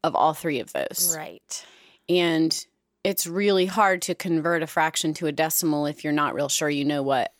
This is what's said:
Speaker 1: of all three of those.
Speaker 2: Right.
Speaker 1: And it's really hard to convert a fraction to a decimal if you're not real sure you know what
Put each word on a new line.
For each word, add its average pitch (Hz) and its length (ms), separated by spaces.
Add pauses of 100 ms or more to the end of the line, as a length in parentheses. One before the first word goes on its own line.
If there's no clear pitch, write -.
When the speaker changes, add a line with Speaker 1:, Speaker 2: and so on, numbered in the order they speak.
Speaker 1:
of 160 140
all 156 160
three 151 260
of - 140
those. - 440
Speaker 2:
Right. - 480 (440)
Speaker 1:
And 165 560 (400)
it's 196 220
really 190 380
hard 190 380
to 175 120
convert 165 480
a 160 40
fraction 160 480
to 165 120
a 151 40
decimal 151 540
if 151 200
you're 151 80
not 147 200
real 143 160
sure 151 200
you 143 160
know 147 180
what 135 360